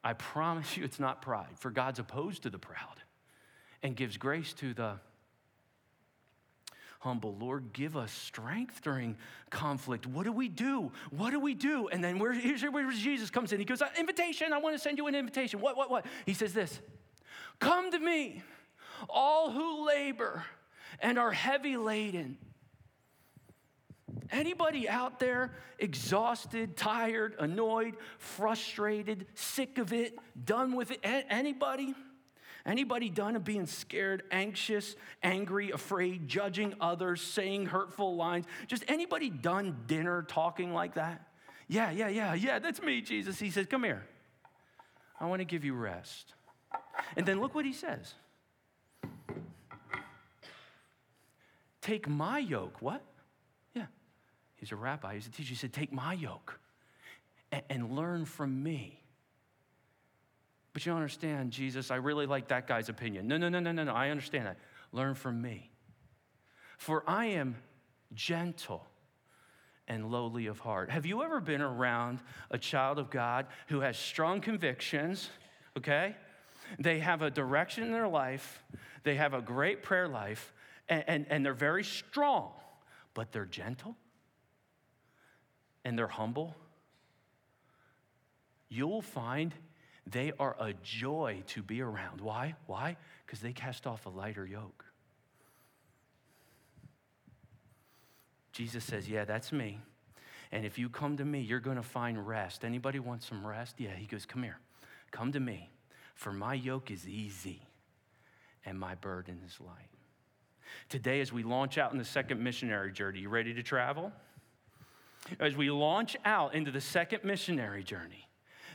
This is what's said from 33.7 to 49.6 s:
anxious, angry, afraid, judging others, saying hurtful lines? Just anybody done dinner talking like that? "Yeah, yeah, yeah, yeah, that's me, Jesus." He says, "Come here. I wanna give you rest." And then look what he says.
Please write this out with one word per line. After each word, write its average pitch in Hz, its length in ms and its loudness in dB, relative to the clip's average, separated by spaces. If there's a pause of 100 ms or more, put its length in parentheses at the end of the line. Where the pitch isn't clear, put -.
anxious, 202 640 0 (280)
angry, 196 500 2
afraid, 180 560 0
judging 196 520 2
others, 175 400 2
saying 196 460 0
hurtful 185 480 2
lines? 175 320 2 (220)
Just 247 180 0
anybody 320 420 2
done 170 480 2 (100)
dinner 165 360 2
talking 170 500 0
like 175 220 0
that? 160 340 -2 (380)
"Yeah, 208 240 4
yeah, 208 180 0
yeah, 202 260 2
yeah, 233 240 4
that's - 220 -2
me, 277 200 2
Jesus." 202 380 -2
He 208 120 0
says, 190 160 2
"Come 262 160 2
here. 113 240 0 (1120)
I 160 80 -2
wanna 185 180 2
give 160 200 -2
you 135 100 0
rest." 95 600 -6 (800)
And 175 100 4
then 196 140 4
look 269 140 0
what 302 100 2
he 269 80 0
says. - 420 -6 (3750)